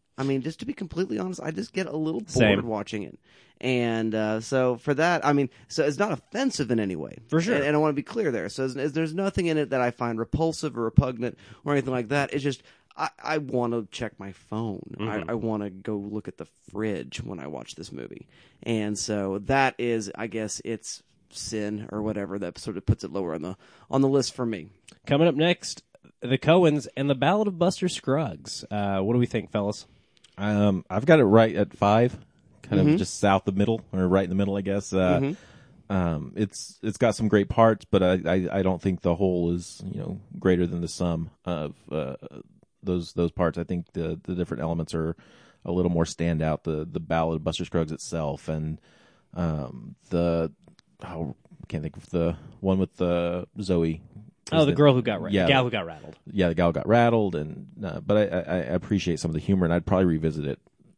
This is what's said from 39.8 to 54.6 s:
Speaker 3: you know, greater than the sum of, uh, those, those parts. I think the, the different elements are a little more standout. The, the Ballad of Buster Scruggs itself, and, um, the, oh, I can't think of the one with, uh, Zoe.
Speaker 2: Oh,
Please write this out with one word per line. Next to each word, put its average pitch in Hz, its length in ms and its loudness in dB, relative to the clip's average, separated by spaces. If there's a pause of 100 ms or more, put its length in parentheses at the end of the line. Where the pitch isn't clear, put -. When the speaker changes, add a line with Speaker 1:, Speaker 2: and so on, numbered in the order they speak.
Speaker 3:
you 98 100 -8
know, 92 200 -8 (180)
greater 90 280 4
than 85 140 -4
the 85 80 -4
sum 85 420 -2 (140)
of, 76 300 -6 (160)
uh, 67 260 -4 (640)
those, 90 300 -2
those 87 180 2
parts. 87 280 -2
I 85 60 -4
think 87 280 -6
the, 82 320 -6
the 92 100 -6
different 85 280 -4
elements 82 320 -4
are 82 220 -2 (480)
a 85 60 -6
little 90 200 2
more 85 140 2
standout. 78 600 -2
The, 78 260 -4
the - 100 -6
Ballad 82 360 0
of 78 80 -6
Buster 87 200 -4
Scruggs 80 280 -2
itself, 76 560 -6
and, 78 320 -4 (540)
um, 71 600 -4 (160)
the, 85 400 0 (540)
oh, 82 320 -8 (260)
I - 60 -20
can't 78 140 -6
think 78 140 -8
of - 140 -20
the 85 260 0 (240)
one 95 180 2
with, - 220 -2
uh, 87 440 0 (160)
Zoe. 82 420 0 (480)
Speaker 2:
Oh, 160 100 2